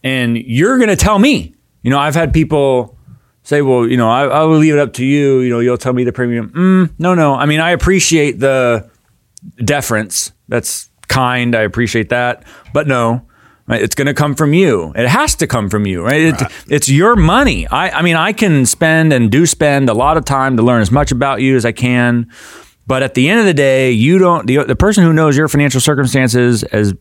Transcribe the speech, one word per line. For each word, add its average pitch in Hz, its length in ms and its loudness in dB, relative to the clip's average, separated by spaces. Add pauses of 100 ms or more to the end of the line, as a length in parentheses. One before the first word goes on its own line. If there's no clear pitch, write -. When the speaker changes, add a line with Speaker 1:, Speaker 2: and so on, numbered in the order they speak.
Speaker 1:
And 123 360 -2
you're 143 400 0
gonna 214 180 2
tell 208 220 2
me. 208 360 0 (280)
You 120 80 -2
know, 143 80 2
I've 143 160 -2
had 165 180 0
people 139 600 0 (500)
say, 147 180 0
"Well, 123 240 2
you 127 100 0
know, 113 140 2
I, 131 160 0
I 147 160 0
will 160 160 2
leave 156 160 4
it 147 60 2
up 131 140 -2
to 127 100 -6
you. 139 360 0
You 123 100 -2
know, 120 100 -2
you'll 123 180 0
tell 127 140 -4
me 123 120 0
the 120 80 -2
premium." 120 380 -4
Mm, 185 480 0
no, 180 160 0
no. 151 220 2
I 135 100 -2
mean, 151 140 0
I 165 100 0
appreciate 160 720 0
the 127 500 0 (760)
deference. 110 680 -4 (160)
That's - 420 -6 (180)
kind. 123 460 -2
I 113 80 0
appreciate 110 460 -2
that. 123 360 -4 (280)
But 151 160 -2
no, 120 380 -2 (400)
right? 117 160 -4
It's 104 120 -4
gonna 143 200 -2
come 147 200 -2
from 147 200 0
you. 107 420 0
It 120 120 0
has 247 280 0
to 151 100 -2
come 110 240 -4
from 104 160 -2
you, 90 160 -4
right? 139 180 0
It, 160 200 0
Speaker 2:
Right. 123 120 -6 (160)
Speaker 1:
it's 139 200 -2
your 180 280 2
money. 165 520 0
I, 170 220 -2
I 156 120 -4
mean, 170 140 0
I 185 160 -2
can 156 340 2
spend 160 460 2
and 117 180 2
do 156 160 4
spend 139 420 0
a 107 60 0
lot 143 220 0
of 147 80 -2
time 135 320 -2
to 113 60 2
learn 120 200 2
as 92 80 0
much 139 220 0
about 131 280 -2
you 131 160 2
as 113 80 0
I 117 80 0
can. 120 560 0 (580)
But 131 160 -2
at 135 120 -4
the 131 160 2
end 226 100 2
of 208 60 2
the 175 80 2
day, 131 380 2
you 135 260 2
don't, 170 280 2
the, 135 180 0
the 127 120 -2
person 196 280 2
who 165 100 4
knows 151 240 2
your 156 100 0
financial 143 320 0
circumstances 123 840 0
as 104 360 0